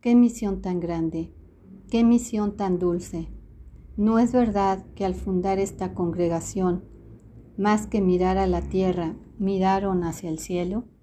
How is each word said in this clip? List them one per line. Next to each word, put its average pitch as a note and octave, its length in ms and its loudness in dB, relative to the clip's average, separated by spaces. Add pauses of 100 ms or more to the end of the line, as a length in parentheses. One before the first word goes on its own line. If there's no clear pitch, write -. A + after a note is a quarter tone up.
qué A#3+ 140 2
misión A3+ 480 4
tan F3+ 180 -4
grande, E3 540 -4 (560)
qué A#3 120 2
misión A3+ 540 2
tan F#3 220 0
dulce. F3 500 -2 (720)
¿No A3 200 4
es A#3+ 140 4
verdad G3 640 2
que G3 100 -6
al F#3 100 -2
fundar F#3+ 440 -2
esta F#3+ 340 -4
congregación, F3 920 -2 (760)
más G#3+ 280 2
que G#3+ 140 0
mirar F#3 380 2
a G3 80 2
la F3 160 0
tierra, F3+ 520 -2 (240)
miraron F#3+ 640 0
hacia E3+ 280 -6
el D#3+ 80 -6
cielo? F3+ 460 -4 (180)